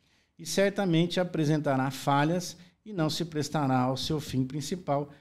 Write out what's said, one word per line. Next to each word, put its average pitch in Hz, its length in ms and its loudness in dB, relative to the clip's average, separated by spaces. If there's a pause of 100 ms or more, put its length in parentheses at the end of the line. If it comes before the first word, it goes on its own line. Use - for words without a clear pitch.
(380)
e 165 80 -14
certamente 180 720 2
apresentará 151 720 2
falhas 147 640 0 (300)
e 214 60 -14
não 160 180 0
se 160 140 -2
prestará 147 560 0
ao 127 160 0
seu 151 240 -2
fim 131 240 -2
principal, 147 640 -4 (100)